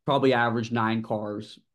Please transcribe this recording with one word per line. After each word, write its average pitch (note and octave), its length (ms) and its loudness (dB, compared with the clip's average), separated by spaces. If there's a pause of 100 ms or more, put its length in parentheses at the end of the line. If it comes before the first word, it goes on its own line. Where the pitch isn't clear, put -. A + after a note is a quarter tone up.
probably C3+ 280 4
averaged A#2 400 0
nine A2+ 300 0
cars G#2+ 560 -8 (160)